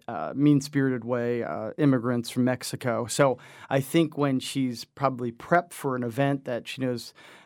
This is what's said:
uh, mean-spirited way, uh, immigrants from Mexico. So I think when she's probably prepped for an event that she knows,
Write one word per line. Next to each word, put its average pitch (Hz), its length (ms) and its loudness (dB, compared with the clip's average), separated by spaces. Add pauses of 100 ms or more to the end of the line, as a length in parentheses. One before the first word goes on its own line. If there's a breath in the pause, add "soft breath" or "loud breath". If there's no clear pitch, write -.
uh, 78 280 -6
mean-spirited 139 720 2
way, 120 380 -2
uh, 107 340 -6
immigrants 123 540 2
from 123 140 0
Mexico. 120 600 -2
So 131 320 2 (300 loud breath)
I 139 120 2
think 156 360 0
when 139 240 0
she's 127 460 -4
probably 123 460 -2
prepped 175 420 2
for 135 200 -2
an 123 80 -2
event 135 440 0
that 117 200 -6
she - 140 -10
knows, 123 320 -4 (340 loud breath)